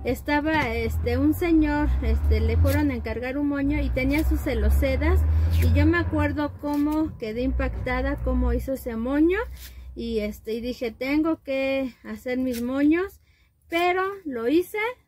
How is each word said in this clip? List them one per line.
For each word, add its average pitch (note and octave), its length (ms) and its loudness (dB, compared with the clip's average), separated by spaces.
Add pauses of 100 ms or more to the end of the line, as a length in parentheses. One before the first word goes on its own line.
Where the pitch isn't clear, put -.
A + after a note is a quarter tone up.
estaba, D4 680 0
este, A#3 440 -2
un D4 160 2
señor, D4+ 560 2 (140)
este, - 360 2
le A3+ 180 2
fueron C#4 340 4
a B3+ 40 -2
encargar A#3 420 -4
un C#4+ 120 0
moño C#4+ 320 0
y C4+ 80 -2
tenía C#4 380 0
sus D#4 140 2
celosedas, C4 800 2 (420)
y - 160 4
yo D4 80 6
me E4 120 4
acuerdo D4 640 0
cómo D4+ 560 -2
quedé A3 240 -6
impactada, C4 840 -2
cómo B3+ 300 0
hizo B3 200 -2
ese B3 220 -6
moño, D4 440 2 (560)
y A#3 240 -4
este, G#3+ 340 -6
y A#3 80 -6
dije, A#3+ 300 -6
"Tengo D4+ 520 -2
que C4+ 500 -2 (100)
hacer A3 340 -6
mis B3+ 240 -2
moños", D4 580 0 (500)
pero F4+ 340 0 (220)
lo A#3+ 220 -4
hice F4 320 0 (280)